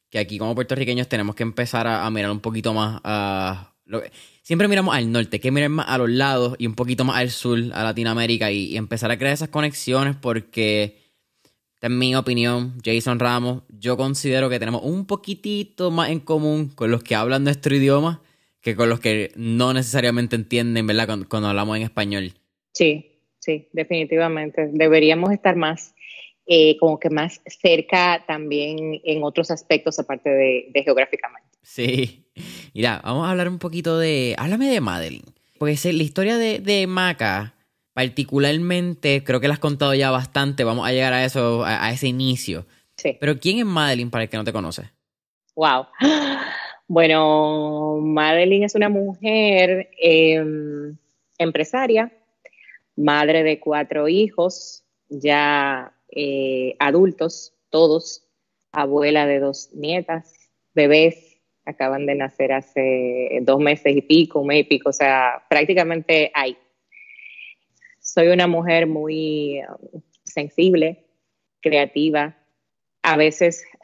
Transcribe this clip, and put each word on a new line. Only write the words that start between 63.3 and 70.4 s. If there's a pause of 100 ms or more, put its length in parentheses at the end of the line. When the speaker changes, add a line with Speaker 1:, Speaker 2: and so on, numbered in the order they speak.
Speaker 2:
dos
meses
y
pico,
un
mes
y
pico,
o
sea,
prácticamente
ahí. (1400)
Soy
una
mujer
muy,
um, (240)
sensible, (560)